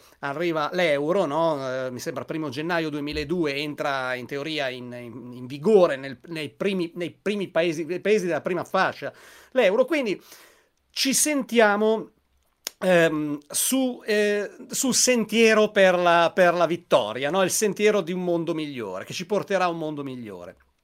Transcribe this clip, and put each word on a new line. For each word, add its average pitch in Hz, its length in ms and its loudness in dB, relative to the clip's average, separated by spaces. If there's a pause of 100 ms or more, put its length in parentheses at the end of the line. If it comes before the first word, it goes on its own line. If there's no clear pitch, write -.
(180)
arriva 151 560 -2
l'euro, 170 500 2
no? 139 600 -2
Eh, 127 40 -8
mi 123 100 -10
sembra 131 260 -8
primo 156 240 -6
gennaio 160 400 -4
duemiladue 147 640 -4
entra 139 580 -4
in 127 140 -8
teoria 143 420 -6
in, 123 240 -10
in, 123 400 -14
in 123 140 -14
vigore 156 500 4
nel, 135 300 -12
nei 156 240 -8
primi, 185 460 -2
nei 170 140 -6
primi 202 380 -6
paesi, 165 380 0
nei 175 140 -6
paesi 196 260 2
della 151 160 -2
prima 175 200 -2
fascia 147 480 -2 (420)
l'euro. 240 340 4
Quindi 254 360 -2 (680)
ci - 240 -2
sentiamo, 220 960 2 (720)
ehm, 156 580 2 (100)
su, 262 560 -2
eh, 208 460 0 (180)
sul 240 260 -2
sentiero 220 760 4
per 190 280 6
la, 170 360 6
per 175 180 6
la 175 140 2
vittoria, 139 640 0
no? 190 120 2
Il 180 80 0
sentiero 208 520 2
di 160 100 -6
un 180 100 -4
mondo 170 300 0
migliore, 120 540 -8
che - 80 -12
ci 185 100 -8
porterà 190 400 -2
a 180 40 0
un 170 100 -6
mondo 156 260 -6
migliore. 104 520 -12 (280)